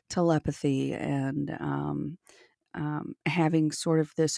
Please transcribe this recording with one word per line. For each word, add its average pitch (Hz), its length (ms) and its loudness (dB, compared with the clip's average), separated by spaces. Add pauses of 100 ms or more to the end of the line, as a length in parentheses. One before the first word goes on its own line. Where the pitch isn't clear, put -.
telepathy 151 840 2
and, 139 680 -2
um, 147 580 -4 (560)
um, 151 420 -6 (100)
having 156 460 2
sort 160 280 2
of 156 180 -2
this 160 200 2